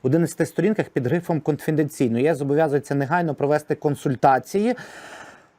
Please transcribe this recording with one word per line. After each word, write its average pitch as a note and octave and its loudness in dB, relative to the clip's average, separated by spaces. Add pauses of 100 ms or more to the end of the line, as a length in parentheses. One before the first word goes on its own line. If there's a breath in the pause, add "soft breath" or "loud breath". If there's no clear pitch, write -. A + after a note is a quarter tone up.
одинадцяти D#3 2
сторінках E3 0
під B2 -2
грифом E3 -2
«Конфіденційно». C#3+ 0
Є D3 2
С D3+ 0
зобов'язується C#3+ 0
негайно C#3+ 0
провести D3+ 0
консультації. D3 0 (840 loud breath)